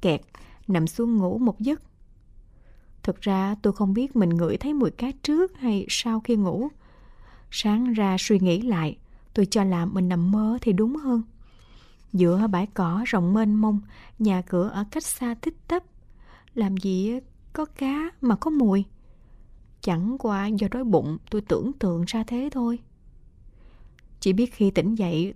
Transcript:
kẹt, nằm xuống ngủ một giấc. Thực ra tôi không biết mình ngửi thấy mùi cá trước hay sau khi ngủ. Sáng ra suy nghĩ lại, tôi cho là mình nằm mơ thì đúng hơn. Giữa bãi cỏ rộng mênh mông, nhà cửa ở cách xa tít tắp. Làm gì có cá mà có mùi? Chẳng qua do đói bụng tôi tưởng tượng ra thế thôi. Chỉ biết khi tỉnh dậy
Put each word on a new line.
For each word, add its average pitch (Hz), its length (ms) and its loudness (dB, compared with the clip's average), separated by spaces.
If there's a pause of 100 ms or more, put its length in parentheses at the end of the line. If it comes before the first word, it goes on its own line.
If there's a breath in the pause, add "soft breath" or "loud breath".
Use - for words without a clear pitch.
kẹt, 156 200 0 (480 soft breath)
nằm 170 180 2
xuống 233 300 0
ngủ 190 220 0
một 240 220 0
giấc. 277 220 -2 (1200)
Thực 190 180 -4
ra 196 420 0
tôi 202 100 2
không 196 220 0
biết 254 220 -2
mình 196 120 4
ngửi 170 280 2
thấy 294 180 -4
mùi 240 160 2
cá 247 200 -6 (120)
trước 349 360 0
hay 220 300 -2
sau 226 320 -2
khi 226 160 0
ngủ. 202 320 0 (800 soft breath)
Sáng 226 420 0
ra 202 260 2
suy 202 200 2
nghĩ 180 240 2
lại, 175 340 0 (380)
tôi 196 120 4
cho 202 180 2
là 175 220 0
mình 180 220 0
nằm 180 220 2
mơ 214 300 2
thì 226 120 2
đúng 220 240 0
hơn. 254 260 0 (920 soft breath)
Giữa 180 340 4
bãi 190 200 0
cỏ 190 400 -2
rộng 185 280 2
mênh 214 200 2
mông, 214 260 2 (380 loud breath)
nhà 196 240 2
cửa 180 260 0
ở 202 220 -6
cách 320 140 -6
xa 240 300 -6
tít 320 200 -8 (140)
tắp. 349 140 -2 (720 soft breath)
Làm 196 220 0
gì 196 440 -2 (320)
có 311 120 -4
cá 294 460 -4 (100)
mà 240 160 2
có - 140 -4
mùi? 208 340 4 (960)
Chẳng 190 380 -2
qua 202 280 -2
do 208 240 -2
đói 254 140 -4
bụng 160 340 0 (120)
tôi 214 100 -2
tưởng 208 320 -2
tượng 175 340 -2
ra 220 200 -4
thế 254 260 -6
thôi. 240 260 -2 (1400 soft breath)
Chỉ 190 120 2
biết 240 220 0
khi 202 160 2
tỉnh 190 240 0
dậy 180 420 -2